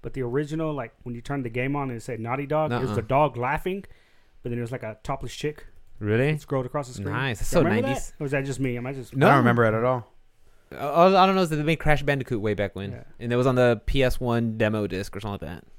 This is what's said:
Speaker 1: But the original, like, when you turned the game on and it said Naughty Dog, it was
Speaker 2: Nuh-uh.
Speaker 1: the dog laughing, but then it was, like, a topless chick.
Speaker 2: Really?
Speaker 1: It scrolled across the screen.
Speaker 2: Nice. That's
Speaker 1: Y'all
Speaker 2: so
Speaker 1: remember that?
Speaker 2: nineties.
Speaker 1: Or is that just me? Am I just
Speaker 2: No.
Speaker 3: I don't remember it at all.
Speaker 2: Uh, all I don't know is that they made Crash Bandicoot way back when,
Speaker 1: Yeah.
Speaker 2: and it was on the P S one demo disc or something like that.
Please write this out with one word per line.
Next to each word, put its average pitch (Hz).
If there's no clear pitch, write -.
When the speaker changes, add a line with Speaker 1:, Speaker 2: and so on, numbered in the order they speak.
Speaker 1:
But 120
the 131
original, 151
like, 123
when 120
you 120
turned 139
the 117
game 127
on 139
and 117
it 110
said 117
Naughty 131
Dog, 151
it 120
was 123
Speaker 2:
Nuh-uh. 104
Speaker 1:
the 117
dog 135
laughing, 156
but 123
then 120
it 120
was, 117
like, 110
a 110
topless 135
chick. -
Speaker 2:
Really? 113
Speaker 1:
It 151
scrolled 131
across 135
the 127
screen. 101
Speaker 2:
Nice. 123
That's -
Speaker 1:
Y'all 170
Speaker 2:
so -
Speaker 1:
remember 214
that? 269
Speaker 2:
nineties. -
Speaker 1:
Or 151
is 135
that 139
just 131
me? 127
Am 120
I 135
just 131
Speaker 2:
No. 135
Speaker 3:
I 135
don't 139
remember 120
it 110
at 113
all. 127
Speaker 2:
Uh, -
all 180
I 185
don't 190
know 190
is 165
that 156
they 147
made 151
Crash 147
Bandicoot 135
way 107
back 98
when, 98
Speaker 1:
Yeah. 120
Speaker 2:
and 117
it 120
was 123
on 127
the 120
P 131
S 127
one 117
demo 107
disc 92
or 98
something 101
like 85
that. -